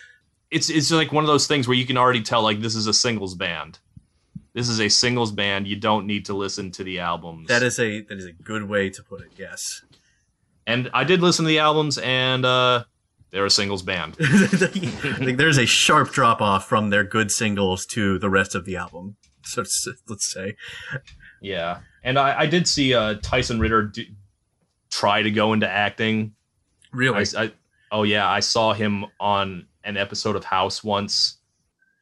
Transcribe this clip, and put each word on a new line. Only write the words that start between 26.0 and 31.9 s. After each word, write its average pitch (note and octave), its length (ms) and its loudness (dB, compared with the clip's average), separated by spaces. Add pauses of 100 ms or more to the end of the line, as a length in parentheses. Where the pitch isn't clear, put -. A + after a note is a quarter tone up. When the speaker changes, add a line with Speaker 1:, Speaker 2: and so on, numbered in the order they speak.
Speaker 2:
Really? B2 320 0 (120)
Speaker 1:
I, A2 80 0
I, A2 80 -4 (400)
oh, G#2+ 100 0
yeah. G#2 260 4
I G2 120 2
saw A2 320 2
him G#2 320 -2 (160)
on G2 460 0 (180)
an G2+ 120 -8
episode G2+ 380 -2
of G2 100 -4
House F#2+ 380 -2
once. G2+ 540 -2 (640)